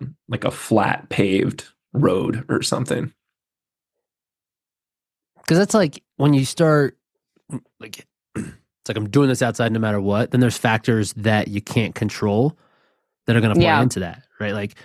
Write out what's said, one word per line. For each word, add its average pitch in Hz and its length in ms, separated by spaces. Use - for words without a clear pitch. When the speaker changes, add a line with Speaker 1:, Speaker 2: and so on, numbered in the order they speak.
Speaker 1:
like, - 180
a - 60
flat - 580
paved - 580
road 95 560
or - 140
something. - 500
Speaker 2:
'Cause 160 100
that's, 196 160
like, 185 300
when 143 160
you 135 120
start, 151 520
like, 110 260
<clears throat> - 140
it's - 100
like, 110 100
"I'm 107 120
doing 139 200
this 123 120
outside 117 300
no 110 80
matter 107 200
what," 101 320
then 123 100
there's 120 160
factors 113 560
that 107 340
you 101 140
can't - 340
control 107 600
that 117 100
are 117 60
gonna 107 140
play 139 80
Speaker 3:
Yeah. 160 180
Speaker 2:
into 127 200
that, 85 220
right? 104 140
Like, 107 320